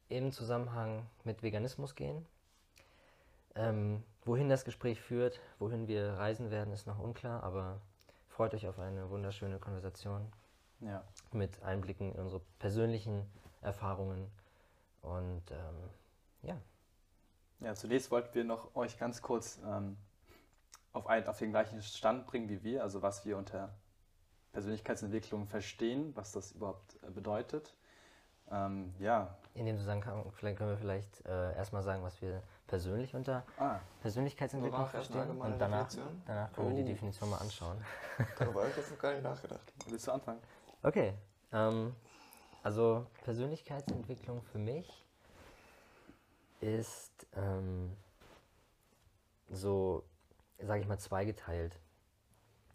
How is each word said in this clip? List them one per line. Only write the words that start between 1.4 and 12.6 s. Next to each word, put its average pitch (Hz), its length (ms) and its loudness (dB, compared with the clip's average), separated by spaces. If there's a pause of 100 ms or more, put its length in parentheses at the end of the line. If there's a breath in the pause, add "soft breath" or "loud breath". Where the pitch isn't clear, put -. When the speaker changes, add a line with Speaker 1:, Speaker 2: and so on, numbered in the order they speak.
Speaker 1:
Veganismus 120 500 0
gehen. 147 320 -4 (1300 soft breath)
Ähm, 107 480 2 (240)
wohin 127 240 4
das 131 160 6
Gespräch 117 340 0
führt, 120 400 2 (200 loud breath)
wohin 113 280 0
wir 104 260 2
reisen 110 360 0
werden, 104 240 0
ist 98 140 -6
noch 104 100 -2
unklar, 117 460 -4
aber 95 360 -2 (500 loud breath)
freut 113 260 2
euch 104 120 -2
auf 95 120 -6
eine 95 320 -4
wunderschöne 98 480 -4
Konversation 101 720 -6 (480 soft breath)
Speaker 2:
Ja. 101 240 -6 (300)
Speaker 1:
mit 98 280 0
Einblicken 95 540 0
in 95 40 -6
unsere 92 220 -2 (160)
persönlichen 104 720 2 (320 loud breath)